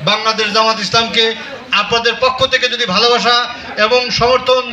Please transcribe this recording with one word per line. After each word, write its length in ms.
বাংলাদেশ 480
জামাত 280
ইসলামকে। 440
আপনাদের 480
পক্ষ 260
থেকে 220
যদি 180
ভালোবাসা 500
এবং 340
সমর্থন 520